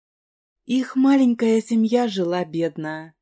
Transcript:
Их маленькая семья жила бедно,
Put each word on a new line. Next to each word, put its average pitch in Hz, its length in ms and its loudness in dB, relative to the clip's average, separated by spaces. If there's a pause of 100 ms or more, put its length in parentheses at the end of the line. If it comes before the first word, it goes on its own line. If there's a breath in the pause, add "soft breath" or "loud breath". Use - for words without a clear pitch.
(640)
Их 247 300 -2
маленькая 247 640 4
семья 233 460 0
жила 180 380 -2
бедно, 156 760 -8